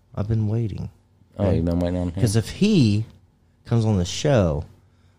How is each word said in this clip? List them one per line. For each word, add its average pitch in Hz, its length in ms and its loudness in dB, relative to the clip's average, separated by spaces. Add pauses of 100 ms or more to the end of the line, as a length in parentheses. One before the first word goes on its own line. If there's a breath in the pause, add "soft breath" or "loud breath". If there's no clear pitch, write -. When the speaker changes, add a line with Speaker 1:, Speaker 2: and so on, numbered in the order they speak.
(160)
Speaker 1:
I've 101 120 -4
been 110 200 0
waiting. 110 420 -4 (480)
Speaker 2:
Oh, 101 80 -2
Speaker 1:
Okay? 82 120 2
Speaker 2:
you've 82 80 0
been 87 140 0
waiting 87 200 -2
on 87 100 -2
him? 82 120 -6
Speaker 1:
'Cause 107 140 0
if 113 140 0
he 120 560 2 (600)
comes 113 200 0
on 110 120 2
the 87 80 0
show, 92 600 0 (540)